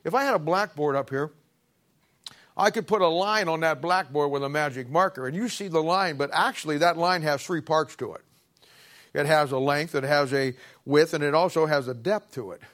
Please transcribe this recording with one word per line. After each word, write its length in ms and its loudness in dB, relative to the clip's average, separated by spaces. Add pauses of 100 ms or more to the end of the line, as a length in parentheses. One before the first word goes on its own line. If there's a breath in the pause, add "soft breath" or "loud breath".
if 100 -4
I 80 2
had 120 0
a 40 2
blackboard 580 0
up 140 -4
here, 220 -4 (1200 loud breath)
I 140 4
could 160 -6
put 160 2
a 60 6
line 400 0
on 120 -2
that 200 0
blackboard 500 0
with 140 -2
a 40 -4
magic 400 -4
marker, 380 0
and 80 -6
you 140 -4
see 180 -8
the 160 0
line, 340 0
but 160 -2
actually 460 -2
that 180 4
line 260 2
has 200 0
three 180 -4
parts 360 -2
to 180 -8
it. 60 -14 (920 loud breath)
It 140 -2
has 240 4
a 80 -2
length, 360 0
it 100 0
has 280 2
a 220 0 (300 loud breath)
width, 300 4
and 100 -2
it 100 0
also 320 2
has 220 0
a 60 -6
depth 400 -4
to 180 -10
it. 80 -16 (140 soft breath)